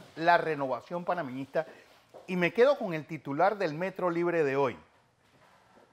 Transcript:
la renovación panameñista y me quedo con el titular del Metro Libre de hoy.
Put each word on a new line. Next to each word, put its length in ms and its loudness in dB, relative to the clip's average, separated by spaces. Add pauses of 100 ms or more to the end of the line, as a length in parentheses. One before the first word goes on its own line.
(160)
la 220 6
renovación 640 -4
panameñista 640 -4 (600)
y 100 -4
me 160 2
quedo 240 4
con 180 -4
el 120 -6
titular 500 0
del 180 -2
Metro 360 -4
Libre 320 0
de 140 0
hoy. 200 0 (1160)